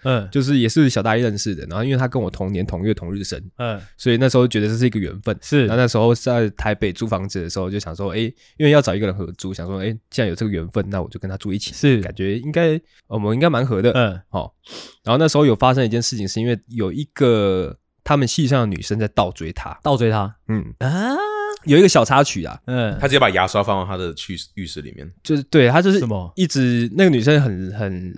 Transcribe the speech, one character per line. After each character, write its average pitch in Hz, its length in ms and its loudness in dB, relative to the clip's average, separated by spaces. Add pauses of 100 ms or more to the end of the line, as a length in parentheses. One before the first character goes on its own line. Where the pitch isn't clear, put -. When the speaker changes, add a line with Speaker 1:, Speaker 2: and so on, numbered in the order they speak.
Speaker 1:
嗯。 120 280 0
Speaker 2:
就 143 100 2
是 135 160 2
也 117 100 4
是 143 220 4
小 113 120 0
大 113 140 2
一 120 60 2
认 107 160 0
识 101 160 -4
的， 73 140 -8
然 85 100 -8
后 113 80 -2
因 139 60 -2
为 131 40 0
他 127 120 0
跟 123 140 -2
我 92 80 -4
同 95 220 -6
年 95 140 -2
同 87 160 -6
月 107 100 0
同 90 220 -6
日 101 100 -8
生， 78 160 -10 (180)
Speaker 1:
嗯。 113 220 -6 (180)
Speaker 2:
所 123 140 0
以 117 60 4
那 131 100 4
时 123 80 2
候 123 120 6
觉 113 120 0
得 107 80 0
这 113 80 -2
是 123 120 2
一 - 20 4
个 110 100 -2
缘 95 220 -6
分。 107 200 -4
Speaker 1:
是。 139 260 2
Speaker 2:
然 - 20 0
后 113 80 0
那 123 100 4
时 117 80 -2
候 117 180 4
在 117 360 0
台 104 240 -4
北 101 180 -2
租 113 160 -6
房 98 220 -4
子 95 120 -6
的 85 80 -6
时 95 100 -6
候， 92 100 -4
就 101 100 -4
想 85 160 -10
说， 98 140 -6
诶， 107 140 -2 (340)
因 156 80 2
为 143 60 8
要 147 100 8
找 95 140 0
一 101 40 -2
个 107 60 -2
人 95 100 -2
合 98 220 -8
租， 95 160 -8
想 87 140 -10
说， 95 100 -6
诶， 107 180 -4 (140)
既 - 120 -4
然 107 60 0
有 85 80 -2
这 - 80 -4
个 107 80 -2
缘 85 180 -4
分， 104 200 -2
那 95 120 -4
我 - 60 -8
就 - 120 -14
跟 95 100 -10
他 95 80 -8
住 101 160 -6
一 101 40 -4
起。 - 160 -8
Speaker 1:
是。 131 280 2
Speaker 2:
感 - 120 -8
觉 98 260 -4
应 143 120 -8
该， 160 300 0 (260)
我 113 120 -6
们 104 140 -2
应 123 60 0
该 165 80 4
蛮 131 160 2
合 117 160 0
的。 117 120 4
Speaker 1:
嗯。 104 360 0
Speaker 2:
好， 80 260 -8 (500)
然 113 100 0
后 139 60 4
那 160 80 4
时 151 100 2
候 151 80 6
有 117 100 6
发 127 160 4
生 131 140 2
一 - 20 0
件 117 140 0
事 120 160 -4
情， 101 100 -4
是 110 140 -4
因 117 60 0
为 117 120 0 (100)
有 107 220 -4
一 139 220 -6
个 101 640 2 (260)
他 147 140 2
们 131 100 2
系 135 200 0
上 131 140 2
的 104 140 0
女 90 60 -8
生 - 180 -4
在 107 100 0
倒 92 220 0
追 - 220 -10
他。 - 300 -12
Speaker 1:
倒 143 120 2
追 113 140 2
他？ 107 260 -2 (120)
Speaker 2:
嗯。 110 320 -4
Speaker 1:
啊？ 190 360 -2 (500)
Speaker 2:
有 147 120 6
一 180 40 8
个 196 60 8
小 127 160 4
插 139 180 4
曲 101 220 -2
啊。 - 220 -12
Speaker 1:
嗯。 117 340 -4
Speaker 3:
他 139 80 -2
直 131 40 2
接 139 80 4
把 117 100 4
牙 92 180 2
刷 101 160 0
放 98 160 0
到 92 60 -4
他 95 100 -8
的 87 200 -6
去-， - 200 -10 (200)
浴 92 120 -10
室 78 140 -12
里 69 160 -14
面。 73 120 -16 (140)
Speaker 2:
就 156 100 -2
是， 143 100 0
对， 135 260 4
他 156 120 4
就 190 120 2
是 202 60 4
Speaker 1:
什 139 60 0
么？ 95 300 -4
Speaker 2:
一 185 100 2
直， 120 480 0
那 190 120 4
个 180 40 6
女 127 120 4
生 147 200 4
很， 95 300 -4
很 95 460 -6